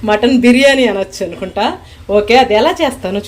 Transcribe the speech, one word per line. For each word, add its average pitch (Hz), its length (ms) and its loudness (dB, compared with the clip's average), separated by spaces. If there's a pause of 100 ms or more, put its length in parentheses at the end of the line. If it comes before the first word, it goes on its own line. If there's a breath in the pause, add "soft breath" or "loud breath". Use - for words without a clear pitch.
(100)
మటన్ 240 340 2
బిర్యానీ 262 480 4
అనొచ్చు 190 360 -6
అనుకుంటా. 185 380 -6 (520 loud breath)
ఓకే, 208 240 0
అది 208 180 0
ఎలా 311 220 0
చేస్తానో 202 460 -6